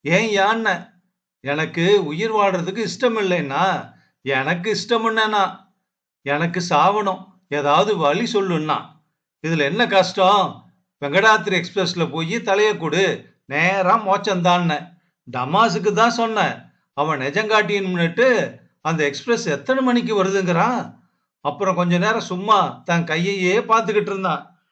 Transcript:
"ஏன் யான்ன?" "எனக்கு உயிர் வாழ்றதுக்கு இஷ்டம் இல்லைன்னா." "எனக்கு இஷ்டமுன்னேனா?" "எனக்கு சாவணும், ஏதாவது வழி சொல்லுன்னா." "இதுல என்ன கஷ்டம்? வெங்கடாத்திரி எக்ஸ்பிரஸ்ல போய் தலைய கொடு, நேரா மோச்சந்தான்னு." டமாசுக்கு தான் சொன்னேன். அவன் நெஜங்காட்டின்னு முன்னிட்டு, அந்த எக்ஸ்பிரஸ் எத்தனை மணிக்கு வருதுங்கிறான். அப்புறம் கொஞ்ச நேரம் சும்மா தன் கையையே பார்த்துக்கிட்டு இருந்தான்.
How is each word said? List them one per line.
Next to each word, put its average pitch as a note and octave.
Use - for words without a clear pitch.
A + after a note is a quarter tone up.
"ஏன் G3+
யான்ன?" A3
"எனக்கு E3
உயிர் F#3+
வாழ்றதுக்கு G3
இஷ்டம் A3+
இல்லைன்னா." E3+
"எனக்கு E3+
இஷ்டமுன்னேனா?" A3
"எனக்கு E3+
சாவணும், F#3+
ஏதாவது D3
வழி E3
சொல்லுன்னா." D#3
"இதுல E3
என்ன F3+
கஷ்டம்? F#3+
வெங்கடாத்திரி F3+
எக்ஸ்பிரஸ்ல F3
போய் E3
தலைய G#3
கொடு, D#3+
நேரா F#3
மோச்சந்தான்னு." F3+
டமாசுக்கு F3+
தான் A3+
சொன்னேன். G#3+
அவன் D3
நெஜங்காட்டின்னு G3+
முன்னிட்டு, F3+
அந்த D#3
எக்ஸ்பிரஸ் G3+
எத்தனை C4
மணிக்கு A#3
வருதுங்கிறான். F#3+
அப்புறம் F3+
கொஞ்ச F3
நேரம் G#3+
சும்மா F3+
தன் E3+
கையையே F3+
பார்த்துக்கிட்டு A3
இருந்தான். F#3+